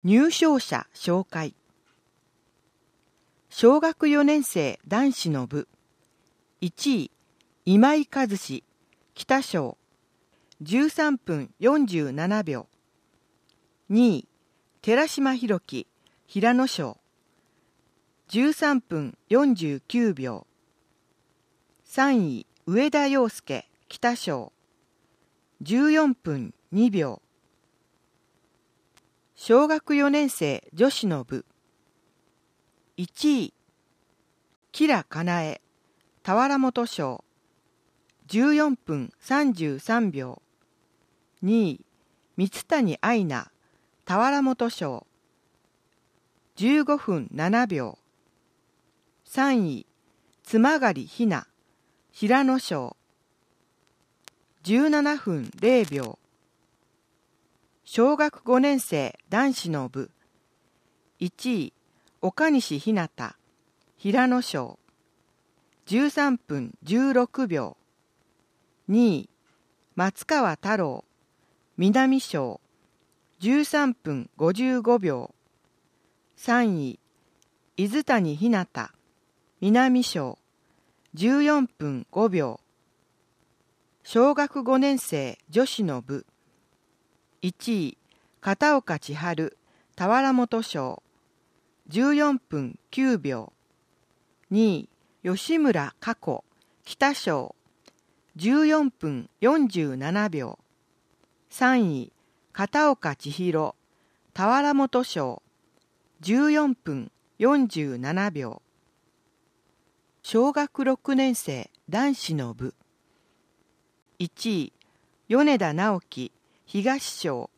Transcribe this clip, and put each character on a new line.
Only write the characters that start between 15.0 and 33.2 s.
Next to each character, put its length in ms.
島 280
弘 300
樹、 220
平 280
野 120
小。 320
十 260
三 280
分 340
四 240
十 340
九 260
秒。 340
三 380
位、 260
上 240
田 180
洋 220
介、 400
北 280
小。 360
十 300
四 240
分 380
二 180
秒。 320
小 320
学 280
四 140
年 200
生 340
女 160
子 160
の 180
部。 220
一 460